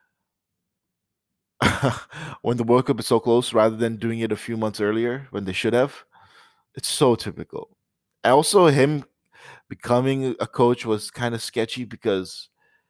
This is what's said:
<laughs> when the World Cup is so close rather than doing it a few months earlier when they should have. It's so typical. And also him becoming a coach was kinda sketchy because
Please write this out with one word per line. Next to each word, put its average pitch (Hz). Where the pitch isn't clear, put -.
<laughs> -
when 120
the 117
World 120
Cup 131
is -
so 117
close 120
rather 110
than 113
doing 113
it 113
a 107
few 117
months 107
earlier 120
when 101
they 92
should 110
have. 131
It's -
so 123
typical. -
And 120
also 170
him 143
becoming 131
a 113
coach 120
was 107
kinda 117
sketchy 117
because 101